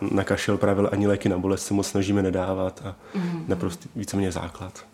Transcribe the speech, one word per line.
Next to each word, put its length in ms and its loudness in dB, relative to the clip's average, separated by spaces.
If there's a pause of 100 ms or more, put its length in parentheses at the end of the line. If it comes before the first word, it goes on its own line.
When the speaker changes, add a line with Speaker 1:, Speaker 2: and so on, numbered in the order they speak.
(120)
Speaker 1:
na 120 4
kašel 340 0
právě 300 4
ani 200 2
léky 220 2
na 80 2
bolest 280 0
se 80 -4
moc 140 2
snažíme 340 2
nedávat 640 0
a 100 -8 (200)
Speaker 2:
Mhm. 320 -2
Speaker 1:
naprosto 480 -4
víceméně 360 -2
základ. 640 -8